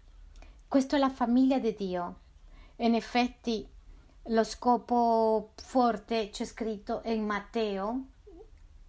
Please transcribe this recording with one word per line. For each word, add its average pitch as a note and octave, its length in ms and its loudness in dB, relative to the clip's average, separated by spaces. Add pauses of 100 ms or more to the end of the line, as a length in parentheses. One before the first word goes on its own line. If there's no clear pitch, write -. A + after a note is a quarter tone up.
(680)
Questa C4+ 280 2
è C#4 40 4
la C4+ 100 4
famiglia C4 480 2
di A3 160 -2
Dio. F3+ 460 -6 (580)
In A#3 160 2
effetti, A#3+ 760 -2 (580)
lo A3+ 180 2
scopo A3+ 1120 2
forte A3+ 760 0
c'è A#3 160 -8
scritto A3 600 -6
in A3+ 200 -2
Matteo G#3 840 -4 (800)